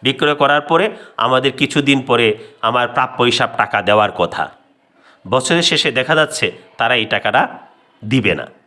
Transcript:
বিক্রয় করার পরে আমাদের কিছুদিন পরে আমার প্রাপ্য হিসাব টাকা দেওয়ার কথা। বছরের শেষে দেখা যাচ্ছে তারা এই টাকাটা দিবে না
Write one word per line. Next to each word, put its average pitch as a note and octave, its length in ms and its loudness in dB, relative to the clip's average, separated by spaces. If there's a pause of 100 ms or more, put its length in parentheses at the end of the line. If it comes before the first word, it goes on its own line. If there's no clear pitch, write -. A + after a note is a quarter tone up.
বিক্রয় D3 380 0
করার C#3+ 280 2
পরে E3 160 2 (320)
আমাদের B2+ 340 2
কিছুদিন C#3 480 0 (100)
পরে A#2+ 180 4 (340)
আমার A#2+ 340 0
প্রাপ্য C3 280 -2
হিসাব A#2+ 340 0
টাকা G#2 240 0
দেওয়ার G#2 300 2
কথা। E2 320 -2 (800)
বছরের C3 440 0
শেষে D#3 220 0
দেখা C3 240 0
যাচ্ছে D#3 300 0 (320)
তারা A#2+ 180 0
এই A2 180 -2
টাকাটা G#2+ 280 0 (640)
দিবে G#2+ 360 0
না A#1+ 60 -8 (220)